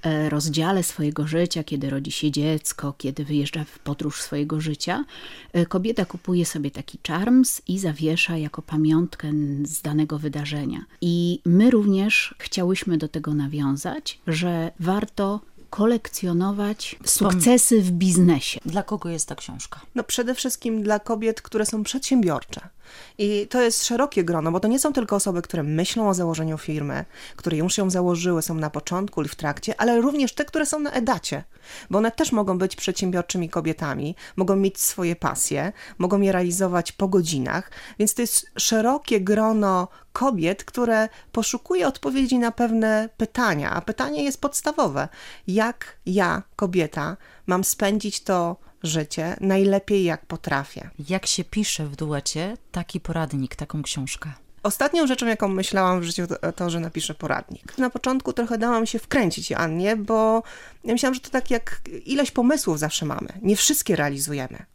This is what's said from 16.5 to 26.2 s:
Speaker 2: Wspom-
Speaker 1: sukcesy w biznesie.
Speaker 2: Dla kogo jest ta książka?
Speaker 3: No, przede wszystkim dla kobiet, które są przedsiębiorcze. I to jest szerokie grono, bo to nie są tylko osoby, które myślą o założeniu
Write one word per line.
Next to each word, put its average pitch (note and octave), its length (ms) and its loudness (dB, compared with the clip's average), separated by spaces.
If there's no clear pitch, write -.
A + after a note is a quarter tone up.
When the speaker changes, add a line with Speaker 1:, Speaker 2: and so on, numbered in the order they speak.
Speaker 2:
Wspom- - 280 4
Speaker 1:
sukcesy A3+ 500 6
w F#3 100 4
biznesie. F3 720 4
Speaker 2:
Dla E3+ 180 -2
kogo E3+ 260 -6
jest E3 180 -4
ta C#3+ 80 -10
książka? - 460 -14
Speaker 3:
No, B3 80 -2
przede B3 320 -2
wszystkim A3+ 480 -2
dla G#3 160 2
kobiet, A3 420 -2
które G#3+ 240 -2
są G#3+ 180 -2
przedsiębiorcze. G3+ 880 0
I G#3 320 0
to B3+ 120 2
jest A#3 240 2
szerokie B3 380 2
grono, E3 280 0
bo F3 80 0
to G3 80 0
nie A#3+ 120 2
są D4+ 140 0
tylko G#3+ 220 0
osoby, F#3+ 260 0
które E3+ 220 -4
myślą F#3+ 460 0
o F#3+ 40 4
założeniu D#3+ 440 -2